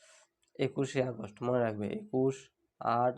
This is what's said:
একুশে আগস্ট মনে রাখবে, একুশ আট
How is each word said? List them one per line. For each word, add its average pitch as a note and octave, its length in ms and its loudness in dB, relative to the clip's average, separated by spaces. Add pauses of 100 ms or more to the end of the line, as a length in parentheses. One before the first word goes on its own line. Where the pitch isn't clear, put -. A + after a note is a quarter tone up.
(600)
একুশে C3+ 440 0
আগস্ট A2+ 400 -8
মনে B2 160 2
রাখবে, G#2+ 280 0
একুশ C3+ 480 0 (440)
আট A#2+ 380 2